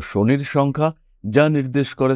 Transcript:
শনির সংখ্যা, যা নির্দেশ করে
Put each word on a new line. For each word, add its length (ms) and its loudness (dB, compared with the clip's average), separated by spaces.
শনির 320 2
সংখ্যা, 340 0
যা 200 2
নির্দেশ 320 -2
করে 160 2